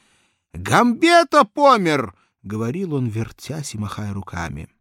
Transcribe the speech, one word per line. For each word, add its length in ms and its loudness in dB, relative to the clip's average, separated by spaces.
«Гамбета 920 4
помер!» — 720 2
говорил 520 -4
он, 120 0
вертясь 680 -8
и 20 -10
махая 360 -8
руками. 540 -10